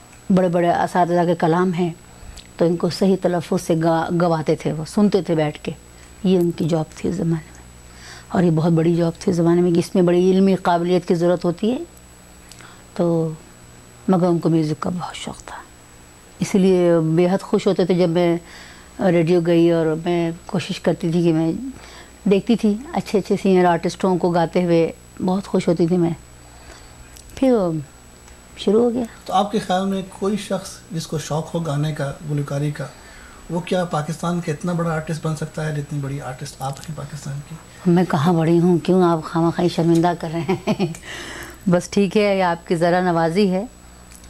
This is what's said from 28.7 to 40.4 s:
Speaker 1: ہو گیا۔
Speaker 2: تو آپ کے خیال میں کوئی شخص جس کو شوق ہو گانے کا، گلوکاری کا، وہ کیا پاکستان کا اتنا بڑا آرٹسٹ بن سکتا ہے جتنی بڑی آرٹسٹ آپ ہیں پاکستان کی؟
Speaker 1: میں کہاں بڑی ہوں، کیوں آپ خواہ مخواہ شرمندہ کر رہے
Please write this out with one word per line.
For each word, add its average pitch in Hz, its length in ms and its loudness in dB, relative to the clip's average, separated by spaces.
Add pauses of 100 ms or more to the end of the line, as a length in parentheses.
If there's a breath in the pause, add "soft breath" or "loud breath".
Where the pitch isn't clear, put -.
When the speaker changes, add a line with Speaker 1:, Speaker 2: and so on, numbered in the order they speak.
Speaker 1:
ہو 240 100 2
گیا۔ 247 100 -4 (220)
Speaker 2:
تو - 80 -8
آپ 196 200 0
کے 226 60 -2
خیال 190 280 -2
میں 190 240 -4
کوئی 202 260 -4
شخص 190 340 -6 (200)
جس 165 160 -8
کو 160 120 -6
شوق 156 360 -6
ہو 170 60 -4
گانے 151 320 -2
کا، 139 200 -6 (180)
گلوکاری 147 400 -4
کا، 147 160 -8 (640 loud breath)
وہ 170 100 -4
کیا 180 240 -2
پاکستان 170 560 -4
کا 165 120 -6
اتنا 175 200 -6
بڑا 165 220 -2
آرٹسٹ 156 320 -6
بن 156 100 -2
سکتا 156 320 -8
ہے 147 120 -4
جتنی 143 180 -8
بڑی 139 220 -6
آرٹسٹ 135 380 -12
آپ 135 220 -6
ہیں - 160 -12
پاکستان 143 520 -10
کی؟ 160 60 -14 (320)
Speaker 1:
میں 180 240 4
کہاں 165 220 2
بڑی 165 260 4
ہوں، 175 200 4
کیوں 185 240 2
آپ 170 220 2
خواہ 165 200 -2
مخواہ 170 240 0
شرمندہ 170 520 2
کر 170 120 -8
رہے 165 220 -2 (140)